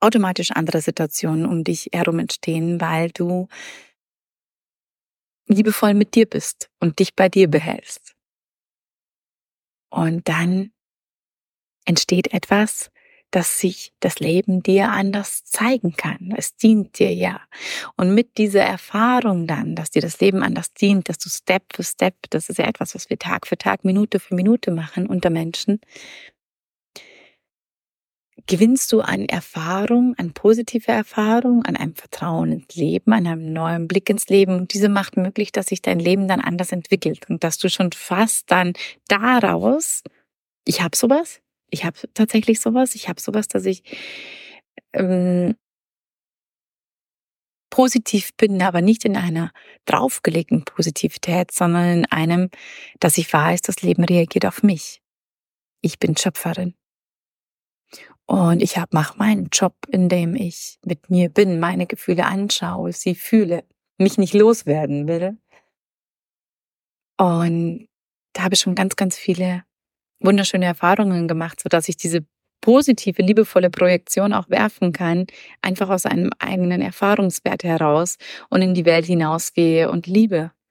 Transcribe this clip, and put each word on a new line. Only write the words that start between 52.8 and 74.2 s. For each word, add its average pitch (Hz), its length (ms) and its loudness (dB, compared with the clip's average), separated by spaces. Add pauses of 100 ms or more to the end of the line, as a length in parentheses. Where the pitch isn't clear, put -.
dass 165 180 2
ich 165 120 -2
weiß, 165 320 2
das - 200 -6
Leben 175 220 2
reagiert 175 420 2
auf - 160 -6
mich. - 400 -2 (800)
Ich - 160 -4
bin - 180 0
Schöpferin. 175 580 -4 (1500)
Und 175 340 2
ich - 160 0
hab, 170 160 -6
mach 156 240 -2
meinen 202 360 0
Job, - 240 0 (120)
indem 180 460 2
ich 196 500 -8
mit - 260 -6
mir 180 180 4
bin, 180 320 2
meine 180 260 -2
Gefühle 175 400 -2
anschaue, 180 640 -4
sie 180 220 -2
fühle, 180 500 0 (340)
mich 190 200 2
nicht 190 160 2
loswerden 151 720 2
will. 175 320 -4 (1800)
Und 170 720 0 (440)
da - 100 -8
habe 185 120 0
ich - 60 4
schon 185 140 -2
ganz, 190 220 -2
ganz 190 200 -2
viele 180 480 -4 (560)
wunderschöne 190 460 2
Erfahrungen 175 640 0
gemacht, 165 320 -6
sodass 165 280 0
ich 170 80 -4
diese 165 300 -2 (340)
positive, 233 600 4
liebevolle 190 480 4
Projektion 180 640 0